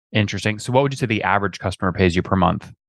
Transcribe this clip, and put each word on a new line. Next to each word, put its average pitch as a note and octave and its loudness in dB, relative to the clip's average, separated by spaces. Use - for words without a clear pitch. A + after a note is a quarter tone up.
Interesting. G#2+ -2
So, B2 -6
what C3 4
would C#3 2
you C3 -8
say B2+ -4
the G#2+ 0
average G2 0
customer F#2+ -4
pays F2+ 2
you F2+ 2
per - -2
month? E2+ 0